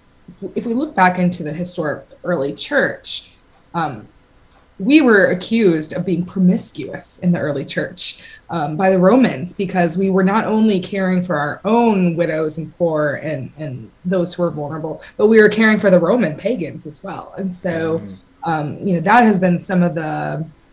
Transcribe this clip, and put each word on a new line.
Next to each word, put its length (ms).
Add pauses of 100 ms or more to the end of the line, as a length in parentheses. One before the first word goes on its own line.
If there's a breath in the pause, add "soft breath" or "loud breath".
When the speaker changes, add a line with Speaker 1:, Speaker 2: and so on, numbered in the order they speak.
(280)
Speaker 1:
if, 140 (120)
if 120
we 60
look 220
back 240
into 240
the 100
historic 540 (180)
early 300
church, 800 (420)
um, 340 (720)
we 200
were 260
accused 680
of 120
being 220
promiscuous 960
in 100
the 80
early 260
church, 560 (300 loud breath)
um, 260
by 140
the 80
Romans, 540
because 440
we 140
were 140
not 220
only 340
caring 420
for 140
our 280
own 520
widows 420
and 180
poor 460
and, 340
and 340 (140)
those 300
who 80
were 80
vulnerable, 500 (160 loud breath)
but 120
we 120
were 80
caring 300
for 120
the 100
Roman 360
pagans 500
as 180
well. 340
And 160
so, 460
Speaker 2:
Mm-hmm. 140 (360)
Speaker 1:
um, 360
you 80
know, 60
that 220
has 160
been 220
some 240
of 100
the, 500 (280)